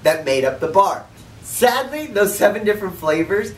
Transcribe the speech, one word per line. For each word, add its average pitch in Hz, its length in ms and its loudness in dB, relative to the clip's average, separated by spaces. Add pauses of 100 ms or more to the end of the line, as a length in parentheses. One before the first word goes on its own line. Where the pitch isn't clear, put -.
that 156 220 2
made 135 200 2
up 131 140 -2
the 156 80 -2
bar. - 380 2 (360)
Sadly, 269 680 0
those 202 300 0
seven 208 280 2
different 202 300 -2
flavors 165 640 -2